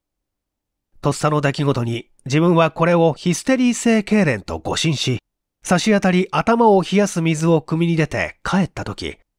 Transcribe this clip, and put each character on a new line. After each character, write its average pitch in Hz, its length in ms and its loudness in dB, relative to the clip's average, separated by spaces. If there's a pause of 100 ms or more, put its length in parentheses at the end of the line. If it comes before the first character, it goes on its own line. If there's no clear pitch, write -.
(1000)
と 143 100 0
っ - 20 0
さ - 160 -2
の 151 120 0
出 139 120 0
来 151 100 -4
事 131 200 0
に、 117 260 -8 (160)
自 135 140 0
分 170 160 4
は 165 160 2
こ 165 140 -2
れ 175 100 2
を 165 180 2
ヒ 175 200 -2
ス - 100 -10
テ 262 140 0
リ 247 140 2
ー - 20 0
性 220 260 0
痙 208 260 2
攣 113 160 -2
と 82 180 -10
誤 90 180 -6
診 156 180 0
し、 127 240 -4 (420)
差 180 180 0
し 220 120 0
当 202 80 4
た 190 120 0
り 180 200 2
頭 226 380 2
を 190 120 6
冷 185 160 -2
や 202 100 2
す 175 140 -4
水 160 260 0
を 165 140 4
汲 160 160 -4
み 170 100 0
に 170 80 0
出 156 120 0
て 92 360 -6
帰 185 200 0
っ - 40 -2
た - 160 -10
時、 87 340 -10 (220)